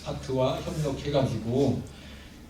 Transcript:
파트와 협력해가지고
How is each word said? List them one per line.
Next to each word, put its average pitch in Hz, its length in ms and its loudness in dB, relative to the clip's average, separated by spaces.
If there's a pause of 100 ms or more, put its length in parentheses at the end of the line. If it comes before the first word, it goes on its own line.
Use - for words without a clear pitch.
파트와 131 600 0
협력해가지고 135 1200 2 (680)